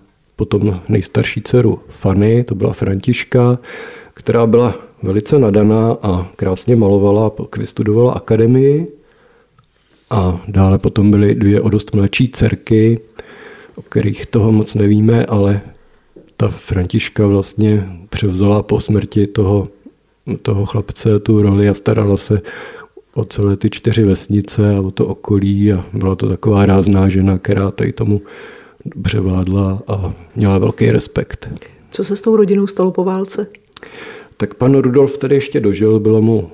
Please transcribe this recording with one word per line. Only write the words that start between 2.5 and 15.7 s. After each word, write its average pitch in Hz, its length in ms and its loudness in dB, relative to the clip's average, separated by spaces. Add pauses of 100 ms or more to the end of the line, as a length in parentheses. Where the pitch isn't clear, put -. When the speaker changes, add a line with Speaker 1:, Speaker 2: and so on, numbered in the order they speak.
Speaker 1:
byla 101 180 -2
Františka, 120 840 0 (540)
která 113 340 0
byla 117 280 2 (280)
velice 104 360 0
nadaná 110 600 2
a 92 340 -2
krásně 95 400 -2
malovala, 101 540 4
pak - 280 -12
vystudovala 107 560 0
akademii 131 760 2 (1200)
a 92 380 -2
dále 95 300 2
potom 104 340 2
byly 101 240 4
dvě 101 260 2
o 104 80 0
dost 107 260 -2
mladší 107 340 0
dcerky, 110 680 2 (760)
o - 60 -18
kterých - 440 -4
toho 110 260 0
moc 107 240 0
nevíme, 107 500 2
ale 101 360 0 (760)